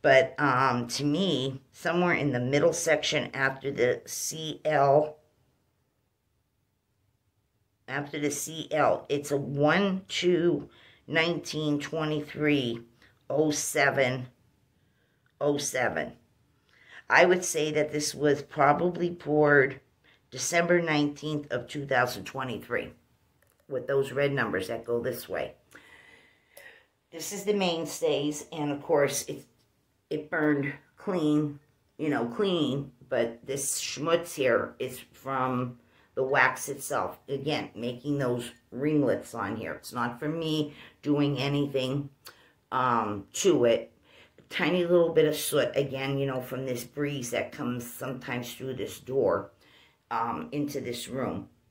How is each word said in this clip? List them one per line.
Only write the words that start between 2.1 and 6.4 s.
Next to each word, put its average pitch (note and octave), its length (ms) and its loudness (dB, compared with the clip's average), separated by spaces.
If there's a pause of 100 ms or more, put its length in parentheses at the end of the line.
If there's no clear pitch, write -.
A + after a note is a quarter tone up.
in C#3 180 0
the B2 80 0
middle C#3+ 340 4
section D3+ 600 0
after C3+ 380 -2
the B2 340 0
C - 600 -8
L, D3+ 520 4 (2750)